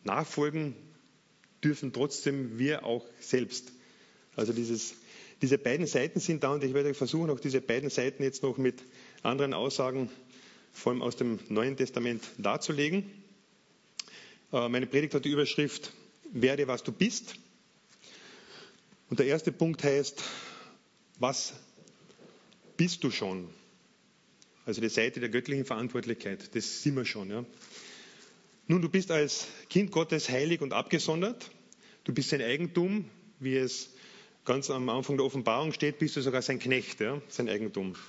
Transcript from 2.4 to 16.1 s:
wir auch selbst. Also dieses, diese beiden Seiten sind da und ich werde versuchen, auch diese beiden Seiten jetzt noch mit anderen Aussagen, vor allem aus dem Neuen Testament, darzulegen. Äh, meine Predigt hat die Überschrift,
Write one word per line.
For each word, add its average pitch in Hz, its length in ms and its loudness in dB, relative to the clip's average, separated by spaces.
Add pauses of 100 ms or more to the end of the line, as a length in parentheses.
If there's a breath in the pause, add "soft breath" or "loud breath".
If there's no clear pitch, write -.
wir 139 260 2
auch 117 220 -2 (140)
selbst. - 520 -2 (640 loud breath)
Also 113 180 0
dieses, 117 420 -2 (460 loud breath)
diese 135 160 4
beiden 151 300 2
Seiten 151 320 2
sind 156 240 0
da 135 80 2
und 143 120 0
ich 131 100 0
werde 143 200 2
versuchen, 156 360 0
auch 135 100 0
diese 131 220 0
beiden 131 280 0
Seiten 135 340 0
jetzt 131 200 -2
noch 131 140 0
mit 131 260 0 (400 loud breath)
anderen 135 300 2
Aussagen, 131 560 0 (640 loud breath)
vor - 180 0
allem 123 100 0
aus 123 140 -2
dem 117 320 0
Neuen 123 300 2
Testament, 120 460 0 (140)
darzulegen. 147 720 0 (1400 loud breath)
Äh, 120 160 2
meine 123 200 0
Predigt 147 260 2
hat 139 100 0
die 147 80 0
Überschrift, 147 640 0 (400)